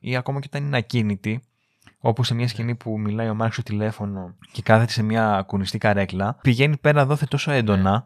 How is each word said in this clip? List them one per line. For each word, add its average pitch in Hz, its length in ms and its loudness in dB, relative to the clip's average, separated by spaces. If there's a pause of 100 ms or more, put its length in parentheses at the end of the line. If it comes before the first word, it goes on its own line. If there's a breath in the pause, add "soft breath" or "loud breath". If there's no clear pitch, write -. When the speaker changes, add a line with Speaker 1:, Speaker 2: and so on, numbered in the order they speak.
Speaker 1:
Ή 123 160 -4
ακόμα 139 240 -4
και 139 120 -10
όταν 143 140 -6
είναι 143 100 -2
ακίνητη, 107 680 -2 (580 soft breath)
όπως 117 260 0
σε 117 80 0
μια 120 140 0
σκηνή 113 200 -6
Speaker 2:
Ναι. 120 60 -2
Speaker 1:
που 113 240 -8
μιλάει 107 300 -2
ο 107 60 -2
Μάρκ 113 180 0
στο - 100 -6
τηλέφωνο 104 720 -6 (180)
και 110 100 -10
κάθεται 113 300 4
σε 117 100 -2
μια 107 440 2
κουνιστή 98 320 -4
καρέκλα, 98 640 0
πηγαίνει 139 340 4
πέρα 147 300 4
δόθε 147 200 0
τόσο 147 240 -2
έντονα 104 420 2
Speaker 2:
Ναι. 110 140 2